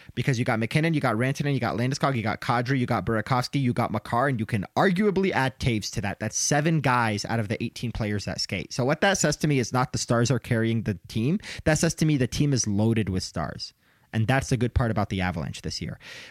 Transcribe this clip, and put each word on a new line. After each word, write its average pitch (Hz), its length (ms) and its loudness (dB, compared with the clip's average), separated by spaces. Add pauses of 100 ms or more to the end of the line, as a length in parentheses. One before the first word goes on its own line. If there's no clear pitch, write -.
(140)
because 123 240 0
you 117 60 0
got 113 140 0
MacKinnon, 156 340 0
you 147 80 0
got 127 140 0
Rantanen, 135 400 -2
you 123 60 0
got 98 160 -2
Landeskog, 131 380 0
you 113 80 -2
got 104 200 -2
Kadri, 123 360 0
you 123 60 2
got 107 220 0
Burakovsky, 123 540 0
you 123 120 2
got 117 180 0
Makar, 117 380 0
and 123 120 -2
you 110 40 0
can 101 220 -2 (100)
arguably 190 540 2
add 131 300 0
Taves 113 320 0
to - 100 -4
that. 101 180 -4
That's 107 160 -4
seven 151 440 2
guys 117 440 2
out 113 160 -2
of 104 80 -2
the 110 140 -2
eighteen 117 300 -6
players 104 340 -4
that - 140 -6
skate. - 320 -4
So 127 120 -2
what 147 160 0
that 196 180 4
says 151 200 2
to 156 100 0
me 139 120 4
is 113 120 -2
not 127 200 0
the 117 60 -4
stars 117 320 2
are 123 100 2
carrying 113 420 0
the 98 160 -2 (100)
team. 135 300 0 (260)
That 156 140 4
says 160 160 2
to 160 120 0
me 151 120 4
the 127 80 2
team 143 260 0
is 113 140 0
loaded 107 420 2
with 92 140 -2
stars. - 500 -8 (400)
And 110 140 0
that's 131 220 2
the 131 80 2
good 117 160 -2
part 117 180 2
about 101 200 0
the 95 100 -2
Avalanche 87 400 -2
this - 220 -8
year. - 160 -8 (320)